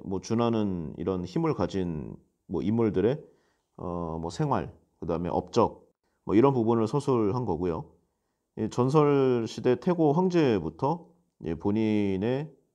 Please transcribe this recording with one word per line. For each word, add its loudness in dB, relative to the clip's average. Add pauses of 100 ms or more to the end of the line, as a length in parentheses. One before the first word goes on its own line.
뭐 -4
준하는 0
이런 -2
힘을 -2
가진 -4 (300)
뭐 -4
인물들의, 2 (560)
어, -6
뭐 -6
생활, -2 (280)
그다음에 -2
업적, -2 (360)
뭐 -2
이런 6
부분을 0
서술한 0
거고요. -2 (720)
이 -4
전설 4
시대 0
태고 2
황제부터, 0 (400)
예, -2
본인의 0 (240)